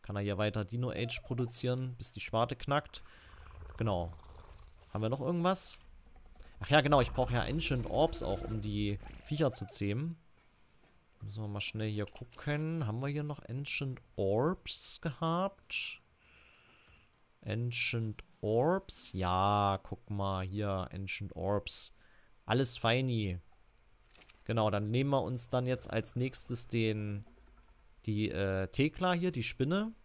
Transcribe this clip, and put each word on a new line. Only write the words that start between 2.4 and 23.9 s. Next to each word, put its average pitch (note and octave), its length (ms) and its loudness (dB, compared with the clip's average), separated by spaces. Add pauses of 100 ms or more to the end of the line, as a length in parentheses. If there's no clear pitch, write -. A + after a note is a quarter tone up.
knackt. - 480 -2 (720)
Genau. F2 380 0 (800)
Haben G#2+ 80 -2
wir A2 80 0
noch C3+ 120 -2
irgendwas? F3 560 2 (840)
Ach - 80 -6
ja, D3 120 8
genau. C#3 180 6
Ich A#2+ 120 4
brauche B2 220 2
ja A#2+ 100 2
Ancient C3+ 460 0
Orbs D3 320 4
auch, - 200 -2
um A2 180 -4
die G#2 400 0 (240)
Viecher D3+ 300 0
zu - 140 -4
zähmen. B2 500 -2 (1040)
Müssen G#2 220 -8
wir G#2 40 -4
mal G2+ 140 -4
schnell G#2+ 280 -2
hier G#2 160 0
gucken. D3+ 800 -4
Haben A2 160 -2
wir C#3 60 -2
hier D3 160 -2
noch D3 240 -6
Ancient C3 540 -4 (140)
Orbs A2 840 0
gehabt? - 1000 -4 (1400)
Ancient A2+ 760 -2 (180)
Orbs? C3+ 720 2
Ja, G2 680 4
guck - 260 -12
mal G2 340 0
hier. F#2+ 480 -2
Ancient G2 440 -8
Orbs. F#2+ 580 0 (520)
Alles B2+ 320 2
feini. A2+ 640 2 (1040)